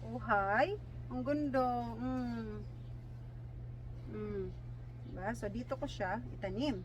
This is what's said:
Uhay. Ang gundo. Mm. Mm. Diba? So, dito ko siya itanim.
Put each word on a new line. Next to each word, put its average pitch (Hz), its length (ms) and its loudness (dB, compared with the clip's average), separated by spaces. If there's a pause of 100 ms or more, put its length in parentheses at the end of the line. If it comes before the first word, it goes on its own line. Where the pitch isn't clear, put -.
(120)
Uhay. 220 640 6 (340)
Ang 254 160 0
gundo. 277 420 4 (300)
Mm. 240 640 0 (1500)
Mm. 208 320 0 (640)
Diba? 185 260 -2
So, 214 160 -2
dito 233 240 -2
ko 277 140 -2
siya 202 320 0 (160)
itanim. 202 480 2